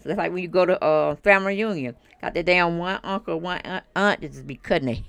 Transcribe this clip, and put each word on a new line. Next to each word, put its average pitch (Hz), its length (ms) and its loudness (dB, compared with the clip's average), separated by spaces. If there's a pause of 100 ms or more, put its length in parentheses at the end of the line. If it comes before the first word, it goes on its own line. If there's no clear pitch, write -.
It's 185 140 -4
like 170 160 -2
when 180 80 -4
you 175 80 -6
go 180 160 4
to 180 200 2
a 151 320 4
family 196 380 2
reunion, 175 400 -4 (260)
got - 120 -6
that 170 120 -2
damn 175 340 4
one 185 260 -4
uncle, 190 340 -4
one 180 200 -6
aunt, - 260 -10 (100)
aunt 196 240 2
that 139 140 -10
just 135 120 -16
be 139 100 -10
cutting 151 320 0
the 113 220 -4